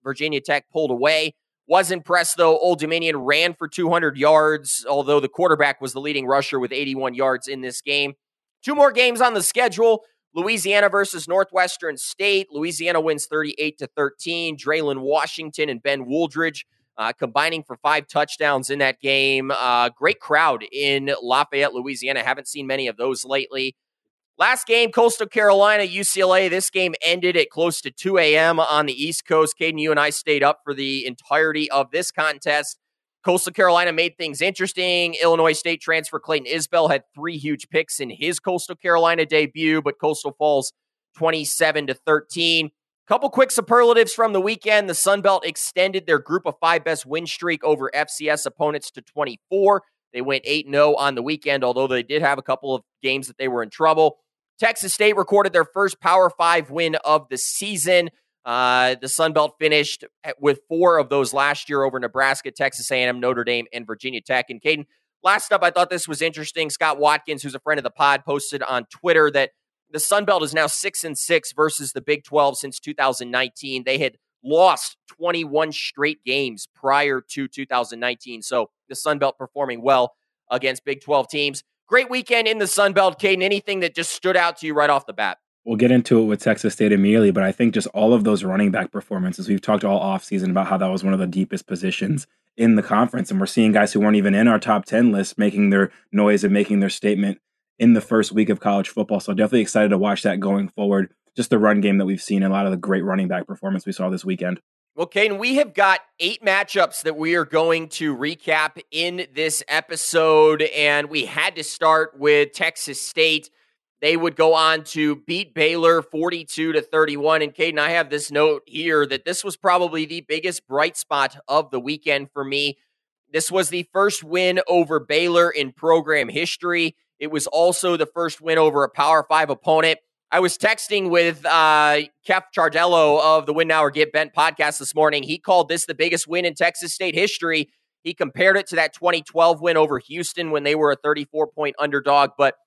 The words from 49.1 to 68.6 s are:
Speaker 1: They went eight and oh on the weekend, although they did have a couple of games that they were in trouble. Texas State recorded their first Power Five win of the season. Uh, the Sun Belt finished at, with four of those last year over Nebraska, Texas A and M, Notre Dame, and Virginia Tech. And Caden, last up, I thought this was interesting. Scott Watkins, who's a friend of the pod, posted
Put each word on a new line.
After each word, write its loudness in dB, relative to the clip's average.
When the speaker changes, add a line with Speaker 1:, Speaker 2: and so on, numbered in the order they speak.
Speaker 1:
They -6
went -2
eight -2
and -6
oh 6
on 0
the -4
weekend, -2
although 0
they -2
did -4
have 2
a -10
couple -4
of -10
games -4
that -20
they -4
were -2
in -10
trouble. 2
Texas -2
State 2
recorded 2
their 4
first -2
Power 4
Five 0
win -2
of 0
the -6
season. 0
Uh, 2
the -10
Sun 0
Belt 0
finished 0
at, -12
with 0
four 4
of 0
those 0
last -2
year -2
over -4
Nebraska, -2
Texas -6
A -2
and 0
M, -6
Notre -2
Dame, -4
and -14
Virginia -12
Tech. -4
And -14
Caden, -2
last 0
up, 2
I 4
thought 0
this -6
was -6
interesting. -6
Scott -2
Watkins, 0
who's -10
a -12
friend -2
of -6
the -6
pod, 0
posted -6